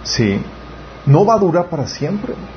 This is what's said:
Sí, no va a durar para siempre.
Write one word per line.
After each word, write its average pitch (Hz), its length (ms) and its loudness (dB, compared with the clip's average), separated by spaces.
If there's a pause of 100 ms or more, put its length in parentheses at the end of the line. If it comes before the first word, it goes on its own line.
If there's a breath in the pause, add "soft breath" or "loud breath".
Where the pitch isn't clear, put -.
Sí, 104 360 0 (640)
no 151 200 8
va 226 100 4
a - 20 2
durar 175 320 2
para 143 180 -4
siempre. 190 460 -6 (240)